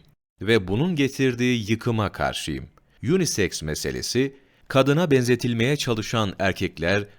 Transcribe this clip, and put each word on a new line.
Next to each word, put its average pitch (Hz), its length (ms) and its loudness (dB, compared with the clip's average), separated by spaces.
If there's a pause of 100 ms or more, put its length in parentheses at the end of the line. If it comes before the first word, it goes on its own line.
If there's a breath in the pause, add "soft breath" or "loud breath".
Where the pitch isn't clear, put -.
(400)
Ve 98 280 2
bunun 151 280 0
getirdiği 123 760 0
yıkıma 110 420 0
karşıyım. 67 540 -6 (420 soft breath)
Unisex 147 540 0
meselesi, 78 720 -4 (320 soft breath)
kadına 143 420 2
benzetilmeye 123 640 2
çalışan 110 640 -2
erkekler, 95 680 0 (140 soft breath)